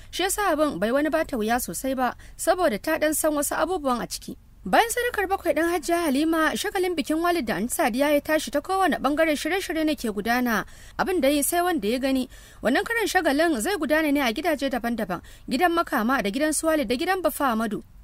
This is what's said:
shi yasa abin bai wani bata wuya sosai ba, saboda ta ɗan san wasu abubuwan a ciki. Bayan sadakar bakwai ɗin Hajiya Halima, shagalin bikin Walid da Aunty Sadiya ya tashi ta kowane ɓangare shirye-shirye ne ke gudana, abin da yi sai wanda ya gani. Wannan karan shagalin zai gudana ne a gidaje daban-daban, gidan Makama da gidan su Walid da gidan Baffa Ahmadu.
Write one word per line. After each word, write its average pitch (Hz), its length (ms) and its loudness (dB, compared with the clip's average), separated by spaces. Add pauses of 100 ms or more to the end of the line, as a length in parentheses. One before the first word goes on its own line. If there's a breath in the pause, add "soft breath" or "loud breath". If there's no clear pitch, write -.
shi - 140 -4
yasa 381 320 0
abin 285 240 0
bai 208 120 0
wani 294 180 2
bata 311 260 0
wuya 226 240 0
sosai 262 380 -4
ba, 254 180 -2 (220 loud breath)
saboda 330 440 2
ta 311 160 0
ɗan 302 160 2
san - 200 0
wasu - 260 -2
abubuwan 285 420 -2
a 175 60 -6
ciki. - 300 -12 (260)
Bayan 294 260 4
sadakar 466 380 -2
bakwai 359 260 0
ɗin 320 180 2
Hajiya 339 360 0
Halima, 311 480 2
shagalin 370 400 -2
bikin 302 260 0
Walid 349 240 0
da 208 100 -2
Aunty 202 200 -2
Sadiya 285 380 2
ya 294 80 4
tashi 311 300 0
ta 285 100 0
kowane 370 420 2
ɓangare 302 320 2
shirye-shirye 320 500 -2
ne 311 100 0
ke - 200 -6
gudana, 226 480 0 (340 loud breath)
abin 349 220 0
da 262 80 4
yi 294 160 4
sai 349 180 0
wanda 339 280 0
ya 247 100 0
gani. 262 300 0 (340 loud breath)
Wannan 330 220 2
karan 453 220 0
shagalin 311 520 2
zai 330 160 -2
gudana 302 380 2
ne 294 80 2
a 247 100 0
gidaje 294 400 -2
daban-daban, 226 500 -4 (280 loud breath)
gidan 339 260 2
Makama 262 480 0
da 202 80 0
gidan 294 240 0
su - 120 -2
Walid 302 200 2
da 240 80 0
gidan 349 260 0
Baffa 294 300 0
Ahmadu. 220 320 -2 (200)